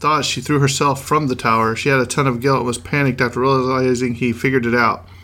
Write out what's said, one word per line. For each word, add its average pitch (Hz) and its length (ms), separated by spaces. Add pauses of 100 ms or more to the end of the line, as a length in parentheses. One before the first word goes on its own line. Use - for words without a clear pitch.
thought 147 240
she - 160
threw 143 180
herself 139 460
from 151 220
the 127 100
tower. 113 400
She 143 140
had 135 100
a 120 60
ton 139 200
of 120 140
guilt, 131 240
was 123 140
panicked 139 420
after 120 200
realizing 127 760
he 120 180
figured 127 320
it 117 100
out. 117 320 (180)